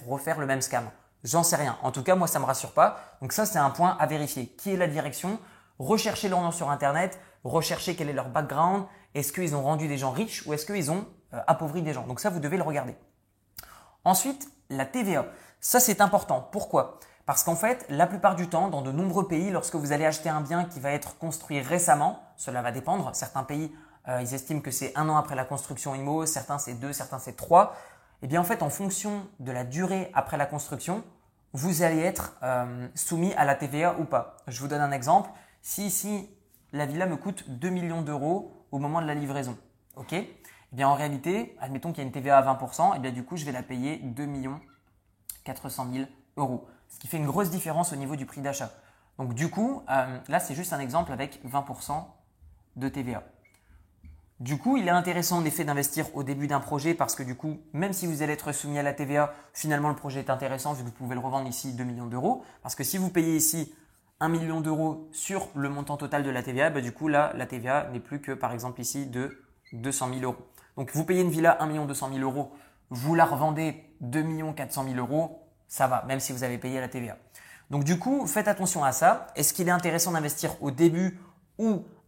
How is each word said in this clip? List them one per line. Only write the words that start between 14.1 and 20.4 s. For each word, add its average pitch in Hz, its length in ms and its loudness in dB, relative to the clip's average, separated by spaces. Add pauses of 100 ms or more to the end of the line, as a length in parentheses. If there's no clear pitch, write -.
la 135 160 -2
T 247 160 -2
V 190 140 2
A. 127 100 0 (320)
Ça, - 200 6
c'est 214 220 6
important. 175 500 4
Pourquoi ? - 480 0 (280)
Parce 143 160 4
qu'en 170 120 2
fait, 233 320 0
la 147 200 4
plupart 190 280 4
du 170 140 -2
temps, 175 180 4
dans 151 140 -2
de 131 100 -4
nombreux 180 360 2
pays, 175 240 0
lorsque 165 240 -2
vous 143 160 0
allez 147 140 4
acheter 156 220 2
un 156 140 0